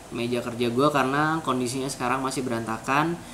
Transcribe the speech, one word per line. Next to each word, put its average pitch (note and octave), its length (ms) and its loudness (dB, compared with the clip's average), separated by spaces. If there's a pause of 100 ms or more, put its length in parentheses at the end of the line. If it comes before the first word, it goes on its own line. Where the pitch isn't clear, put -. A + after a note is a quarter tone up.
(120)
meja A#2+ 320 0
kerja A#2+ 240 0
gue B2 240 4
karena D3 480 2
kondisinya C3 480 -2
sekarang C3 320 -2
masih C3+ 240 -2
berantakan. B2 720 0 (180)